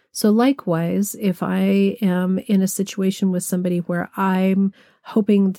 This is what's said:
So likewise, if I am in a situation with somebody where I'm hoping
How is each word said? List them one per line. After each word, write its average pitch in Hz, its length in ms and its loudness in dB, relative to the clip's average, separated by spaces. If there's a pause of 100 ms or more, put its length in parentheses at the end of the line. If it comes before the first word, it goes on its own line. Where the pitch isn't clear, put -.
(120)
So 214 200 0
likewise, 196 880 0
if 190 240 -2
I 196 580 0
am 185 380 0
in 196 220 0
a 190 60 2
situation 190 640 -2
with 180 120 -4
somebody 180 360 -2
where 175 360 -4
I'm 190 580 0 (300)
hoping 202 560 2